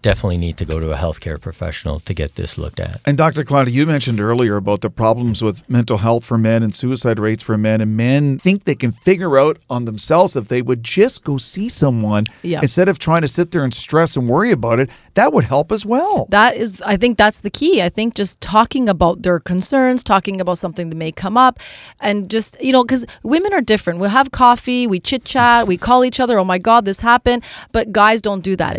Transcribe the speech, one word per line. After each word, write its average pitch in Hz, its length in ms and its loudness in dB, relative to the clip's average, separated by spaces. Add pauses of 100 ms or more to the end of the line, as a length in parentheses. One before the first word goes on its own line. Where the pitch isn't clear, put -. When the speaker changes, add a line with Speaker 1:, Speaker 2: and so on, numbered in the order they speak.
Speaker 1:
definitely 95 380 -2
need 85 180 -4
to 87 80 -6
go 78 140 -4
to 80 120 -4
a 76 40 -4
healthcare 78 440 -6
professional 80 600 -8
to - 160 -8
get 78 180 -6
this - 240 -10
looked 76 220 -10
at. - 260 -8
Speaker 2:
And 143 100 0
Doctor 156 280 0
Claudia, 127 320 0
you 143 100 2
mentioned 131 340 -2
earlier 113 360 0
about 101 260 -2
the 104 80 -2
problems 113 540 0
with 107 260 -4
mental 120 300 0
health 117 260 0
for 120 140 0
men 113 240 2
and 107 100 -2
suicide 123 460 -2
rates 107 240 -2
for 117 120 -2
men, 110 240 0
and 110 160 -2
men 131 440 2
think 196 240 0
they 147 100 0
can 123 180 -4
figure 175 460 2
out 147 220 2 (100)
on 123 160 -4
themselves 151 500 0
if 117 120 -6
they 123 160 -2
would 120 180 -2
just 202 420 0
go 143 140 -4
see 202 320 -8
someone 107 540 0 (180)
Speaker 3:
Yeah. 170 220 -4
Speaker 2:
instead 185 260 2
of 185 80 0
trying 165 240 0
to 151 60 -2
sit 170 240 -2
there 165 120 0
and 127 80 -2
stress - 460 -2
and 123 100 -2
worry 170 240 2
about 117 280 0
it. 131 100 0 (240)
That 262 180 2
would 196 140 2
help 143 260 0
as 214 140 -4
well. 269 460 0
Speaker 3:
That 214 240 4
is, 208 260 -8
I 202 160 -2
think 233 220 0
that's 214 180 4
the - 140 -8
key. 294 320 2
I 170 60 0
think 226 260 -4
just - 260 -6
talking 226 480 0
about 175 320 0
their 175 180 0
concerns, 185 360 -4 (280)
talking 196 360 -2
about 180 180 -2
something 170 320 -8
that 160 60 -8
may 160 160 -6
come 196 260 -4
up, 254 220 4 (400)
and 202 300 -4
just, 220 320 -6
you 262 100 -2
know, 254 120 4
'cause 247 220 2 (180)
women 339 300 0
are 359 80 2
different. 185 380 0
We'll 202 100 0
have 262 220 2
coffee, 247 560 2
we 185 120 0
chit 262 260 -4
chat, 240 420 2
we 180 100 0
call 254 280 4
each 254 140 -2
other, 247 200 2
"Oh 185 60 2
my 185 120 0
God, 226 280 4
this 196 140 -4
happened." 240 440 2 (280)
But 220 200 -2
guys 214 300 4
don't 196 220 -4
do 190 120 -2
that. 175 240 -2